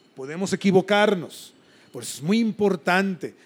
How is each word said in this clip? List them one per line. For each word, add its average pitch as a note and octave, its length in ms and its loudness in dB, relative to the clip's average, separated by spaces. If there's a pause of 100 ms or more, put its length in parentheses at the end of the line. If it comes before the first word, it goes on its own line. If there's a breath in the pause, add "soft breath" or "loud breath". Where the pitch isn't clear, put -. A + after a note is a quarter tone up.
(160)
podemos D#3 360 -6
equivocarnos. G3 1000 2 (400 soft breath)
Por A#2+ 120 -14
eso - 140 -12
es B2+ 40 -14
muy G3 160 2
importante F#3+ 960 0 (100)